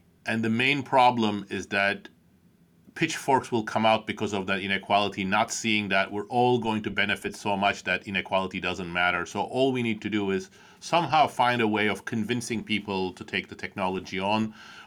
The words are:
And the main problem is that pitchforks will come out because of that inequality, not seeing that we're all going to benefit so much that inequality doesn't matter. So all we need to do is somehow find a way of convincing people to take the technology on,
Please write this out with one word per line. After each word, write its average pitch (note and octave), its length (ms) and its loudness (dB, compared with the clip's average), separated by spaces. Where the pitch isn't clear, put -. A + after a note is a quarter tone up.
And A2+ 180 0
the A2+ 60 2
main C3 340 2
problem A#2+ 680 4
is G2 180 -6
that G2+ 400 0
pitchforks - 560 0
will A2+ 120 0
come A2 220 0
out A2 200 4
because G#2 280 -4
of G2 140 -2
that G2 140 0
inequality, G2 640 0
not G#2+ 280 0
seeing G#2+ 380 0
that F#2+ 220 2
we're G#2 160 -6
all B2 320 4
going G#2+ 240 -2
to A2 80 -4
benefit G2+ 440 -2
so G2+ 220 -2
much G2+ 260 2
that F#2 240 -2
inequality F#2+ 520 -2
doesn't F2 340 -4
matter. F2 320 2
So - 160 -6
all C3 300 2
we B2+ 100 0
need A2+ 220 -2
to G#2 60 -2
do G2+ 220 0
is F#2+ 180 -2
somehow D#3 480 2
find A#2+ 340 2
a A2 60 4
way G#2+ 200 2
of G2 180 -2
convincing A2+ 580 -4
people G2 500 -2
to - 100 -14
take F#2+ 240 -6
the - 80 -14
technology F#2 640 -4
on, A2 340 0